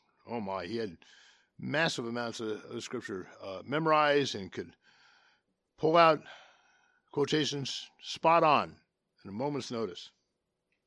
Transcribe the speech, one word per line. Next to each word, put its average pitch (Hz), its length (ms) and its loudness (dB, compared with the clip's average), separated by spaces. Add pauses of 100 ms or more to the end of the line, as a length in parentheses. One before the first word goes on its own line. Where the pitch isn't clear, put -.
(260)
Oh 117 140 -6
my, 95 260 -6
he 107 120 -6
had 101 200 -6 (640)
massive 139 480 -2
amounts 117 320 -6
of, 110 260 -6
of 117 180 -10
Scripture, 107 440 -8 (160)
uh, 95 220 -10
memorized 147 720 2
and 95 160 -10
could - 240 -10 (1040)
pull 160 200 4
out 160 240 8 (920)
quotations 143 760 -2 (140)
spot 165 420 4
on 113 320 4 (480)
in 98 60 -16
a 95 40 -12
moment's 135 360 -4
notice. 113 420 -8 (760)